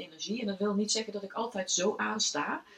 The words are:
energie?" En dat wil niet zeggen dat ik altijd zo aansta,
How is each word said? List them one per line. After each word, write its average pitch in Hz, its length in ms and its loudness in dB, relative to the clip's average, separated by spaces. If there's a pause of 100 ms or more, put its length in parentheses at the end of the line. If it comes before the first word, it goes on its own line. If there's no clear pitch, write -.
energie?" - 340 -4
En 220 60 -2
dat 196 120 0
wil 208 160 2
niet 208 180 2
zeggen 220 200 0
dat 202 100 -4
ik 190 100 -8
altijd 208 380 -2
zo 190 260 4
aansta, 214 640 0 (160)